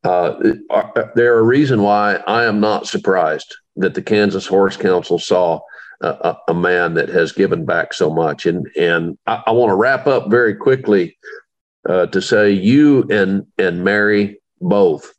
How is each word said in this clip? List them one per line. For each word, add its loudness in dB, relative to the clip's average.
uh, 0
are, -2
they're 4
a 4
reason 2
why 2
I 0
am -2
not 0
surprised -2
that -2
the -6
Kansas 0
Horse 2
Council 0
saw 0
a, -4
a, -4
a 0
man 0
that -2
has 0
given -2
back -4
so -2
much. -4
And, -2
and 0
I, -4
I 0
wanna 2
wrap 0
up 0
very 2
quickly, 0
uh, 2
to -4
say 2
you 4
and, 0
and -2
Mary 0
both 0